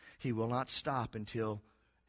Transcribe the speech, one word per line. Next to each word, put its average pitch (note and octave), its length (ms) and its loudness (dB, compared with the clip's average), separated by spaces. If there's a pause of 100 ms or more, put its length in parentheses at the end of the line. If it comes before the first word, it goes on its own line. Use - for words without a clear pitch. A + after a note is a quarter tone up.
(180)
He C3 140 0
will A2+ 180 2
not B2+ 200 2
stop C3 460 0
until, G#2+ 460 -2 (480)